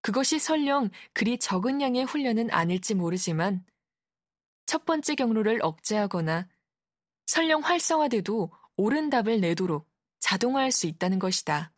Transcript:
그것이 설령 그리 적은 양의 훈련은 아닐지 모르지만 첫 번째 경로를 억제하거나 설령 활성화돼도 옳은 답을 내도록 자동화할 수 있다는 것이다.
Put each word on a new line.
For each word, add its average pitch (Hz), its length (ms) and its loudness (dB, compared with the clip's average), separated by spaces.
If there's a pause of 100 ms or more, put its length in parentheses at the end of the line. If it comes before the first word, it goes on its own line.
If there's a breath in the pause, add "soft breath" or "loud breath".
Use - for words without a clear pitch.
그것이 262 320 2
설령 277 500 2 (220 loud breath)
그리 226 260 0
적은 247 440 0
양의 254 240 0
훈련은 240 460 0
아닐지 180 440 0
모르지만 180 680 -2 (1000)
첫 - 200 -4
번째 302 300 0
경로를 226 460 2
억제하거나 175 880 -2 (800)
설령 320 360 2
활성화돼도 233 880 0 (260 loud breath)
옳은 277 320 2
답을 226 320 2
내도록 170 480 -2 (300)
자동화할 254 520 0
수 - 160 -2
있다는 185 320 -2
것이다. 165 580 -2